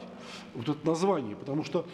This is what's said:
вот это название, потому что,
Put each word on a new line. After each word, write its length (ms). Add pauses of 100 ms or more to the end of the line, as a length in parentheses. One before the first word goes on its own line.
(560)
вот 120
это 160
название, 520
потому 260
что, 320